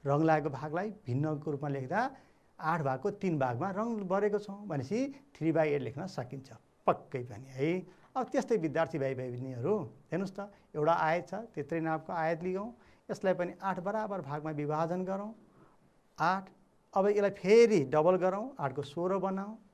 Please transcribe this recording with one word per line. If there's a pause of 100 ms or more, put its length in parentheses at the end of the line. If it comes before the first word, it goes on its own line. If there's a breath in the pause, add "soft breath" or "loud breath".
रङ
लगाएको
भागलाई (160)
भिन्नको
रूपमा
लेख्दा (540 loud breath)
आठ
भागको
तिन
भागमा
रङ
भरेको
छौँ
भनेपछि
three
by
eight
लेख्न
सकिन्छ (320)
पक्कै
पनि
है। (440 loud breath)
अब
त्यस्तै
विद्यार्थी
भाइ
बहिनीहरू, (320)
हेर्नुहोस्
त, (240 loud breath)
एउटा
आयत
छ, (160)
त्यत्रै
नापको
आयत
लियौँ, (400 soft breath)
यसलाई
पनि
आठ
बराबर
भागमा
विभाजन
गरौँ, (880 soft breath)
आठ। (480)
अब
यसलाई
फेरि (100)
डबल
गरौँ,
आठको
सोह्र
बनाऊँ। (160)